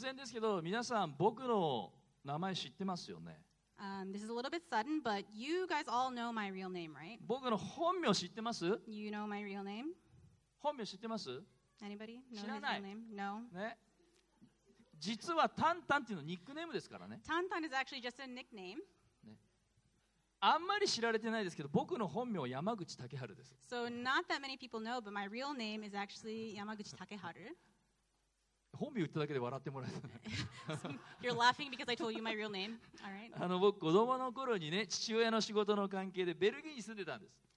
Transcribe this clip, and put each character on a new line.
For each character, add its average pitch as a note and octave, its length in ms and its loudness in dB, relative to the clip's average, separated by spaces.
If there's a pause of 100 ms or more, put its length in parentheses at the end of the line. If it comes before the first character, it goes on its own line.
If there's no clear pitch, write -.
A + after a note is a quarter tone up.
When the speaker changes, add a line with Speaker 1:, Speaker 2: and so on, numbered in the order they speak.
Speaker 1:
然 C4 140 -4
で C4+ 100 -12
す A3+ 60 -10
け A#3+ 80 -6
ど、 G#3 220 2
皆 G3+ 220 0
さ A3 220 2
ん、 D3 120 -4
僕 A3+ 260 4
の D#3+ 480 4 (320)
名 C#3+ 140 -2
前 F#3 180 0
知 - 120 -4
っ - 60 -10
て F#3+ 120 -4
ま F#3 100 0
す - 140 -8
よ E2+ 100 -8
ね？ E2+ 220 -12 (360)
Speaker 2:
Um, G3 340 -6
this G3+ 120 -6
is A3 60 -6
a A#3 40 -4
little B3 160 -2
bit E4 200 -2
sudden, C#4+ 320 2
but G3+ 320 0
you D#4 320 0
guys D#4+ 240 0
all B3+ 220 4
know A#3 200 -2
my G#3 180 -2
real F#3+ 200 -4
name, E3+ 240 -4
right? E3 320 -12
Speaker 1:
僕 B3+ 240 0
の G#3+ 80 6
本 E4+ 420 2
名 B3+ 140 6
知 F3 140 2
っ - 20 -10
て A3+ 120 -8
ま A#3 120 0
す？ F#3+ 340 4
Speaker 2:
You G#3+ 220 -6
know G#3+ 160 -4
my G#3 180 -4
real G3 200 -6
name? G#3+ 240 -6 (720)
Speaker 1:
本 D4 180 0
名 G#3+ 80 -4
知 F#3+ 100 -8
っ F#3 40 -18
て A3+ 80 -8
ま A3+ 100 -2
す？ C#3 120 -6 (520)
Speaker 2:
Anybody G#3+ 380 -10
know - 20 -18 (100)
his A3 60 -8
real - 0 -
name? G3+ 40 -6
Speaker 1:
知 G#3 60 -6
ら C4 120 -4
な C4 180 0
い。 G3+ 40 -4
Speaker 2:
No. G3+ 600 -6 (100)
Speaker 1:
ね。 G3 260 -6 (1200)
実 A3 360 -2
は D4 160 6
タ D#4 240 4
ン E4+ 100 -4
タ C4+ 160 4
ン B3+ 40 -2
っ - 20 -8
て A#3 60 -8
い - 20 0
う F3+ 40 -2
の C#3+ 40 -6
は C#3+ 60 -6
ニ F3+ 100 -2
ッ E3+ 80 -12
ク C#4 80 -12
ネ D#4 100 -6
ー E4+ 40 -6
ム D4+ 60 -8
で F3 60 0
す - 100 -8
か G2+ 100 -12
ら F2 80 -10
ね。 A2 180 -10
Speaker 2:
Tantan E4 400 0
is C4 100 -4
actually C4 260 0
just B3 200 -6
a C4+ 40 -6
nickname. B3 520 -10 (480)
Speaker 1:
ね。 G#2+ 120 -16 (1000)
あ A#3+ 180 8
ん E4+ 80 0
ま G4+ 140 2
り G4+ 80 4
知 - 140 2
ら A#3 100 4
れ A3 80 4
て A3+ 100 0
な A3 120 2
い - 20 2
で F3+ 60 0
す - 80 -8
け D3+ 60 -4
ど、 C#3 60 -6
僕 C4+ 280 2
の G#3 100 0
本 A#3 240 -2
名 F#3 80 0
は B2+ 80 0
山 E3 300 0
口 - 200 -8
竹 B2 200 -10
春 A2+ 180 -8
で - 80 -18
す。 - 100 -20 (160)
Speaker 2:
So A#3+ 180 -2
not B3+ 420 0
that D#4+ 120 2
many C4+ 160 -6
people A#3 220 -8
know, A#3 200 -2
but G3+ 120 -8
my G3+ 160 -4
real C4 260 -4
name G#3+ 320 -4
is G3 80 -10
actually A3 600 -6
Yamaguchi G#3+ 400 -8
Takeharu. F#3 600 -12 (1200)
Speaker 1:
本 C#4+ 160 -4
名 A#3 60 0
言 D#3+ 60 4
っ C#3+ 40 -6
た D#3 120 0
だ D3 60 2
け D3+ 60 -4
で C3+ 60 2
笑 B2 180 -2
っ C3+ 60 -8
て C#3+ 80 -6
も C3+ 80 -6
ら B2+ 80 -6
え - 40 -4
た - 140 -8
ね。 A#2+ 140 -12 (480)
Speaker 2:
<laughs> D3 320 -4 (220)
You're B3 120 0
laughing B3 380 4
because C4 180 -6
I A#3 60 2
told A3+ 180 -2
you A3+ 80 -2
my A3+ 140 -2
real G#3+ 140 -2
name. G#3 280 -4 (240)
All G#3 80 -8
right. G3+ 220 -10 (100)
Speaker 1:
あ F3+ 60 2
の、 F3+ 100 4
僕、 G3 220 8
子 D#3 120 2
供 A#3 260 8
の B3+ 160 0
頃 B3+ 240 2
に D3+ 120 -2
ね、 F#3+ 160 2
父 A3 300 -2
親 A3+ 160 6
の A3 80 6
仕 G#3+ 140 0
事 G#3 240 6
の G3 100 4
関 F#3+ 240 -2
係 F3+ 140 2
で F3 80 2
ベ F#3 180 6
ル C#4 100 -8
ギ D#4 100 -10
ー D4 40 -10
に A#3+ 60 -8
住 A3 120 -8
ん G#3 40 -8
で F#3 80 -4
た C#3 100 -2
ん G#2+ 60 -10
で - 80 -18
す。 - 160 -20 (120)